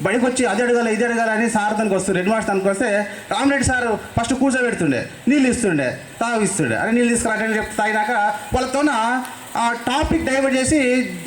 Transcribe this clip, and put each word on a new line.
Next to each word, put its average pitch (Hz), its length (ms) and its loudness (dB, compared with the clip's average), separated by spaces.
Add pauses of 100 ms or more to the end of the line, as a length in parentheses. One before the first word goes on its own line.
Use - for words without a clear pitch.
బడికి 226 240 0
వచ్చి 254 200 0
అది 208 160 0
అడగాలి, 240 320 2
ఇది 220 120 0
అడగాలి 233 260 0
అని 220 180 0
సార్ 214 320 0
తనకు 202 140 0
వస్తుంది, 185 240 0
హెడ్ 185 100 0
మాస్టర్ 214 260 0
తనకు 190 140 0
వస్తే 208 380 0 (240)
రామరెడ్డి 277 360 2
సార్ 247 300 0 (220)
ఫస్ట్ 233 140 0
కూర్చోబెడుతుండే, 226 760 0 (180)
నీళ్ళు 262 220 4
ఇస్తుండే, 160 480 0 (240)
తాగిస్తుండే. 202 540 0
అరే 185 160 0
నీళ్ళు 240 180 4
తీసుకురా 233 240 0
అంటే 214 240 -2
చెప్తే 214 200 -4
తాగినాక 214 340 0 (420)
వాళ్ళతోన 262 360 2 (680)
ఆ 233 140 2
టాపిక్ 277 540 0
డైవర్ట్ 269 320 2
చేసి 254 520 2 (180)